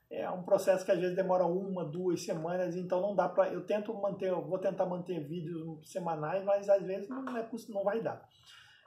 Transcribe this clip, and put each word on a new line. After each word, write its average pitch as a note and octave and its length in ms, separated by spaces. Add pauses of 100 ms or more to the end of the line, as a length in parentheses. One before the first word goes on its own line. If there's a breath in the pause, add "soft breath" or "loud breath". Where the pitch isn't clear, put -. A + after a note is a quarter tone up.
É F3+ 220
um F3+ 140
processo F#3 400
que G#3 80
às F3 60
vezes F3+ 180
demora F#3 280
uma, F#3 400
duas E3+ 400
semanas, E3+ 500
então F3+ 280
não G3+ 120
dá F3+ 140
pra, F#3 240
eu F3+ 140
tento G#3 260
manter, G3 380
eu E3+ 100
vou D#3+ 180
tentar F#3+ 280
manter F3 400
vídeos D#3+ 640
semanais, E3+ 540
mas G3+ 260
às G3 140
vezes G3 240
não B3+ 280
é A3+ 60
poss-, - 260
não G3+ 160
vai G#3 160
dar. - 260 (600 loud breath)